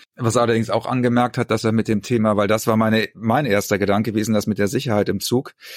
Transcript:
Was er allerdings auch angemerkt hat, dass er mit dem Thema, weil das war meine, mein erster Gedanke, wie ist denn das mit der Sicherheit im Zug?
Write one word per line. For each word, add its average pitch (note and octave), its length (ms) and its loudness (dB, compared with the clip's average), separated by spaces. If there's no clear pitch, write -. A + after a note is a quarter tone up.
Was A2+ 200 0
er B2 60 4
allerdings A2+ 300 0
auch A2 160 -2
angemerkt B2 500 0
hat, A#2+ 140 0
dass G#2+ 120 0
er A2 100 2
mit A2 140 0
dem G#2 140 0
Thema, A2 360 0
weil G2+ 100 2
das G#2+ 180 0
war A2 120 2
meine, A2 360 2
mein A2+ 320 0
erster G2+ 320 0
Gedanke, G2+ 380 0
wie G#2+ 60 0
ist G#2+ 40 -2
denn A2 80 0
das G#2 140 0
mit G#2+ 100 0
der G2+ 100 2
Sicherheit A2 420 0
im G2 100 -2
Zug? - 340 -2